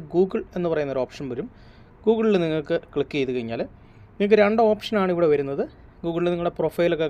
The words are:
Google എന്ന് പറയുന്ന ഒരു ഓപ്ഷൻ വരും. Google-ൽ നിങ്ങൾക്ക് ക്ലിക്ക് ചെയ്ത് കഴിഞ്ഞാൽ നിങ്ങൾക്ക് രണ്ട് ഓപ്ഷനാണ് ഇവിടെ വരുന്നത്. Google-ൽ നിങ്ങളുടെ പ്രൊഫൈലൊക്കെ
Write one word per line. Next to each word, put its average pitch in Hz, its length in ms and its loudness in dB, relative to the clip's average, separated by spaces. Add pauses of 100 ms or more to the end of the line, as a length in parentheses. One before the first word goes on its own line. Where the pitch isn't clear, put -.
(140)
Google 185 280 2 (140)
എന്ന് 175 160 -2
പറയുന്ന 143 240 -2
ഒരു 131 80 0
ഓപ്ഷൻ - 280 -10
വരും. 127 140 -8 (600)
Google-ൽ 220 380 4
നിങ്ങൾക്ക് 160 340 -2 (160)
ക്ലിക്ക് 147 240 -2
ചെയ്ത് 131 180 0
കഴിഞ്ഞാൽ 117 260 -6 (560)
നിങ്ങൾക്ക് 208 260 4
രണ്ട് 220 160 2 (100)
ഓപ്ഷനാണ് 208 440 0
ഇവിടെ 170 180 2
വരുന്നത്. 139 300 0 (420)
Google-ൽ 170 280 -2
നിങ്ങളുടെ 170 260 -2
പ്രൊഫൈലൊക്കെ 160 520 0